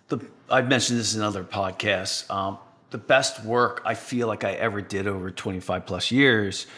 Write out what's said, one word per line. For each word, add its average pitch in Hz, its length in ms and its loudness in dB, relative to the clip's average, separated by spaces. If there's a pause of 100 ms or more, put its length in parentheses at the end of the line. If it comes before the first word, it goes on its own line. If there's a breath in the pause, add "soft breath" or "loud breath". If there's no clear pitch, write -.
the, 131 180 -4 (240)
I've 127 180 4
mentioned 120 320 2
this 110 160 -2
in 110 60 -2
other 101 220 -2
podcasts. 95 840 -2
Um, 98 280 -4 (320)
the 131 80 -8
best 131 460 2
work 117 420 2
I 110 100 -2
feel 120 320 -2
like 107 160 -2
I 98 100 0
ever 104 280 -2
did 98 260 -4
over 95 240 -4
twenty-five 92 540 -4
plus 90 260 -4
years 117 560 4 (100)